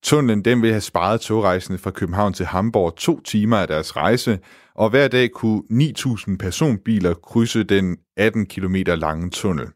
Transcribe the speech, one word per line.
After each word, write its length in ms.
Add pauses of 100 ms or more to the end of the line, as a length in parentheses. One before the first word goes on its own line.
Tunnelen, 420
den 180
vil 80
have 100
sparet 400
togrejsende 580
fra 120
København 420
til 140
Hamburg 500
to 240
timer 360
af 120
deres 280
rejse, 420 (360)
og 160
hver 180
dag 220
kunne 400
ni 220
tusind 460
personbiler 760
krydse 500
den 340 (180)
atten 300
kilometer 500
lange 340
tunnel. 460